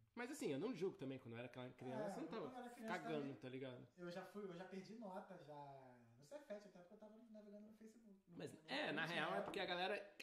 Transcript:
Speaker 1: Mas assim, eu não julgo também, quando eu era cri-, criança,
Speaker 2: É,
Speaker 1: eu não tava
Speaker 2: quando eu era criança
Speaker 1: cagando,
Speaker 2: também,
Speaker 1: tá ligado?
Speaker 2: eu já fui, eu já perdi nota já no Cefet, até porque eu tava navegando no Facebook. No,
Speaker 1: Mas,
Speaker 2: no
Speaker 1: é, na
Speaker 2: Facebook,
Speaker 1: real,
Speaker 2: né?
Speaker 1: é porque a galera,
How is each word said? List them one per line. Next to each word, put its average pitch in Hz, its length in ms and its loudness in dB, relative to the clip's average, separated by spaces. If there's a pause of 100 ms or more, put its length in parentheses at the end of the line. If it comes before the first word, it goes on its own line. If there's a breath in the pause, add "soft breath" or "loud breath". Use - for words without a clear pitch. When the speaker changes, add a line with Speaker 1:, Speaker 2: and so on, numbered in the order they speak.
(140)
Speaker 1:
Mas 247 160 0
assim, 269 180 2
eu 135 100 6
não 226 160 4
julgo 180 220 4
também, 135 240 0
quando 117 140 -4
eu 117 40 -2
era 123 100 -2
cri-, 127 260 -4
criança, 190 400 2
Speaker 2:
É, - 40 -2
Speaker 1:
eu - 40 0
não 311 60 0
tava 226 140 0
Speaker 2:
quando 254 140 -2
eu 240 40 -2
era 240 140 -4
criança 220 240 2
Speaker 1:
cagando, 156 220 4
Speaker 2:
também, 139 160 0
Speaker 1:
tá 131 120 -6
ligado? 127 480 -2
Speaker 2:
eu 175 140 -4
já 180 160 -2
fui, 208 180 -4
eu 180 120 -4
já 185 80 -4
perdi 190 320 -4
nota 190 480 -4
já 135 520 -8 (220)
no - 80 -16
Cefet, 208 400 -6
até 180 140 -14
porque 190 140 -14
eu 202 40 -14
tava 214 180 -12 (140)
navegando 208 380 -10
no 214 60 -14
Facebook. 220 460 -16 (100)
No, 170 80 -10
Speaker 1:
Mas, 160 140 -2
Speaker 2:
no 160 60 -10 (100)
Speaker 1:
é, 254 240 4
na 156 100 6
Speaker 2:
Facebook, 165 120 4
Speaker 1:
real, 160 160 6
Speaker 2:
né? 196 80 4
Speaker 1:
é - 40 6
porque - 180 2
a 180 60 4
galera, 185 560 4